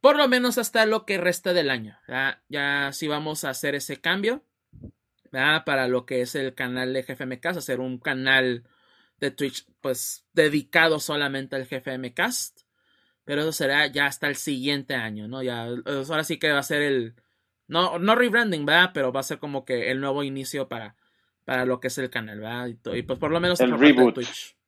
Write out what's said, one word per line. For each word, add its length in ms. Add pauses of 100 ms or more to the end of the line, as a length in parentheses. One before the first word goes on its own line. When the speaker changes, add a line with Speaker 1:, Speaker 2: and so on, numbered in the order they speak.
Speaker 1:
por 140
lo 120
menos 300
hasta 260
lo 220
que 100
resta 380
del 160
año, 360
¿verdad? 420
Ya 440
sí 160
vamos 360
a 60
hacer 240
ese 260
cambio, 440 (880)
¿verdad? 320
Para 240
lo 160
que 160
es 140
el 200
canal 380
de 140
G 80
F 100
M 160
Cast, 180
hacer 220
un 180
canal 680 (560)
de 120
Twitch, 340 (140)
pues, 520
dedicado 680
solamente 560
al 100
G 120
F 140
M 220
Cast. 460 (640)
Pero 160
eso 100
será 380
ya 180
hasta 220
el 80
siguiente 580
año, 320
¿no? 160
Ya, 240
eh, 420
ahora 140
sí 160
que 140
va 80
a 20
ser 200
el, 340 (500)
no, 320
no 160
rebranding, 500
¿verdad? 300
Pero 180
va 60
a 60
ser 160
como 240
que 260
el 100
nuevo 220
inicio 460
para, 260 (500)
para 220
lo 140
que 80
es 100
el 120
canal, 280
¿verdad? 300
Y 60
to-, 200
y, 80
pues, 160
por 140
lo 80
menos 180
Speaker 2:
El 120
Speaker 1:
por 100
parte 120
de 60
Speaker 2:
reboot. 160
Speaker 1:
Twitch. 420 (120)